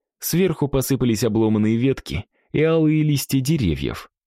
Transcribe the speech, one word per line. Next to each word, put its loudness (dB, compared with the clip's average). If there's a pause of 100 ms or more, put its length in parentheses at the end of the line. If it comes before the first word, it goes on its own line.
(200)
Сверху 0
посыпались 0
обломанные 2
ветки -4 (260)
и 0
алые 2
листья 0
деревьев. -2 (180)